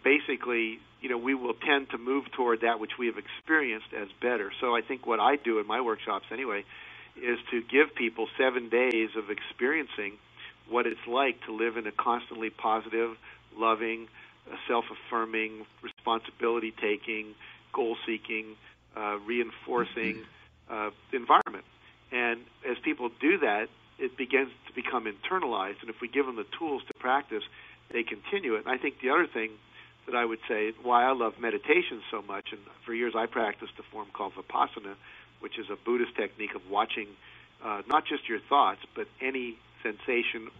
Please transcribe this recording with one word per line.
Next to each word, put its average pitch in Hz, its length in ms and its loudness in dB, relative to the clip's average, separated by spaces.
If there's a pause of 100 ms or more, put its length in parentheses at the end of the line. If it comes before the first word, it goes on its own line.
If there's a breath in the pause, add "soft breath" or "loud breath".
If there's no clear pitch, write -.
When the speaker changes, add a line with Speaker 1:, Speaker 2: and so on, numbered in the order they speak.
Speaker 1:
basically, 120 760 2 (220)
you 131 80 -4
know, 123 80 0
we 123 160 0
will 123 220 -2
tend 139 340 2
to 123 80 -4
move 131 340 -2
toward 117 300 2
that 117 180 2
which 107 200 -6
we 123 80 0
have 104 100 -2
experienced 127 760 -2
as 107 160 -6 (140)
better. 113 300 0 (100)
So 120 140 2
I 113 60 2
think 127 260 -6
what 113 120 2
I 123 160 6
do 117 220 2
in 107 80 0
my 110 160 0
workshops 107 500 -2
anyway 113 320 -4 (540 loud breath)
is 120 220 0 (100)
to 123 140 0
give 151 320 4
people 113 420 -2
seven 123 320 2
days 117 480 4
of 104 140 -4
experiencing 117 840 -2 (520 loud breath)
what 117 180 2
it's - 200 -4
like 123 400 2
to 117 40 -8
live 110 240 0
in 113 120 -4
a 104 40 -4
constantly 113 580 -2
positive, 113 680 0 (400 loud breath)
loving, 113 500 0 (420 loud breath)
uh, - 60 -10 (140)
self-affirming, 110 960 -2 (160)
responsibility-taking, 113 1500 -2 (380 loud breath)
goal-seeking, 110 840 -2 (400 loud breath)
uh, 104 300 -2
reinforcing, 117 920 -2
Speaker 2:
Mm-hmm. - 680 -8
Speaker 1:
uh, 101 40 -4 (200)
environment. 123 540 4 (460 loud breath)
And 120 340 0 (200)
as 123 140 -2
people 147 300 -2 (100)
do 175 200 6
that, 110 280 2 (320)
it 127 180 -4
begins 131 320 2 (180)
to - 60 -16
become 123 320 -2
internalized. 107 760 -2
And 117 80 -10
if 110 120 -12
we 123 60 -4
give 135 180 2
them 127 120 -6
the 104 80 -4 (120)
tools 147 280 -2
to - 100 -10
practice, 127 480 0 (480 loud breath)
they 117 120 0
continue 117 520 -2
it. 107 100 -4
And 127 80 -4
I 127 40 0
think 143 240 -4
the 127 80 0
other 165 180 6
thing 110 240 -4 (540 loud breath)
that 127 100 -4
I 120 100 2
would 113 220 -2
say, 110 240 2 (100)
why 123 240 6
I 131 60 6
love 117 280 0
meditation 117 720 2
so 107 120 -4
much, 101 300 -10
and 101 100 -12 (240)
for 117 80 -6
years 117 220 0
I 113 120 2
practiced 110 520 -2
a 107 40 -14
form 107 300 -12
called - 200 -6
Vipassana, 101 640 -2 (460 loud breath)
which 110 180 -8
is 104 100 -8
a 101 60 -6
Buddhist 120 400 0
technique 104 400 -4
of 92 140 -12
watching, 104 380 0 (560 loud breath)
uh, 107 240 -4
not 151 180 4
just 151 220 -4
your 110 120 0
thoughts, 110 400 6 (160)
but 110 120 -6 (120)
any 127 380 -4 (260)
sensation, 117 680 -2 (100)